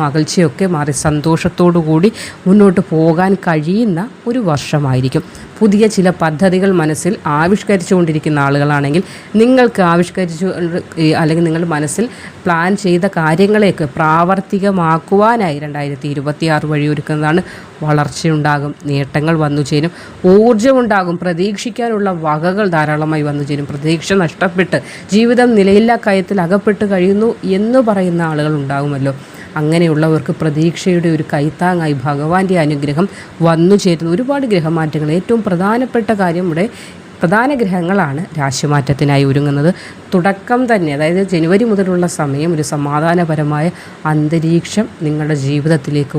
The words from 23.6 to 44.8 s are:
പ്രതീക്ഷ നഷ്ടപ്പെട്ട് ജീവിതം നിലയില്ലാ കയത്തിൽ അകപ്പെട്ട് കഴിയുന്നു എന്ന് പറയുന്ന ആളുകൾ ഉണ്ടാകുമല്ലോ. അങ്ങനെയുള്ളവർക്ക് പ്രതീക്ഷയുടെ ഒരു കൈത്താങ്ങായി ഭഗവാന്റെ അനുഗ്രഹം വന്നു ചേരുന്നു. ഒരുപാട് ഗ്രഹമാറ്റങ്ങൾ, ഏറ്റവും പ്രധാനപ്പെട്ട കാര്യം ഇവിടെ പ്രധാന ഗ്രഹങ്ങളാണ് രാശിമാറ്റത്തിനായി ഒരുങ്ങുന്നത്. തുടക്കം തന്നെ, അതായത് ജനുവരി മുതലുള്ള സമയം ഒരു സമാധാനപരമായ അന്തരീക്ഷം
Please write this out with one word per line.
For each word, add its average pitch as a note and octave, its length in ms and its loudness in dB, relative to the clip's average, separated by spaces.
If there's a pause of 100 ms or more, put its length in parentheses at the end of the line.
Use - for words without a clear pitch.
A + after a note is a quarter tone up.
പ്രതീക്ഷ D#3 420 -2 (100)
നഷ്ടപ്പെട്ട് F3 560 -2 (340)
ജീവിതം A#3+ 460 4
നിലയില്ലാ G#3 380 4 (100)
കയത്തിൽ F#3+ 380 0
അകപ്പെട്ട് G3+ 480 0
കഴിയുന്നു G3 360 2 (300)
എന്ന് A#3 300 2
പറയുന്ന F3+ 420 0
ആളുകൾ D3+ 300 0
ഉണ്ടാകുമല്ലോ. C#3 520 -2 (460)
അങ്ങനെയുള്ളവർക്ക് D#3+ 800 0
പ്രതീക്ഷയുടെ D#3+ 760 0
ഒരു D3+ 180 -4
കൈത്താങ്ങായി D#3 600 -2 (100)
ഭഗവാന്റെ E3 580 0
അനുഗ്രഹം D3 440 0 (400)
വന്നു E3 360 2
ചേരുന്നു. E3 320 0
ഒരുപാട് C4 380 -2
ഗ്രഹമാറ്റങ്ങൾ, D#3+ 680 -2
ഏറ്റവും A3+ 300 0
പ്രധാനപ്പെട്ട G#3+ 600 -2 (140)
കാര്യം F3+ 280 0
ഇവിടെ E3+ 160 0 (540)
പ്രധാന G#3+ 280 2 (100)
ഗ്രഹങ്ങളാണ് F3+ 600 0 (160)
രാശിമാറ്റത്തിനായി C#3+ 880 0
ഒരുങ്ങുന്നത്. C#3+ 400 0 (460)
തുടക്കം G3 480 0 (100)
തന്നെ, F3+ 240 2
അതായത് D#3+ 260 0 (120)
ജനുവരി F3+ 360 2
മുതലുള്ള F#3 360 0 (100)
സമയം D3 400 -2
ഒരു D3+ 160 -2
സമാധാനപരമായ D3+ 960 0 (460)
അന്തരീക്ഷം E3 760 0 (200)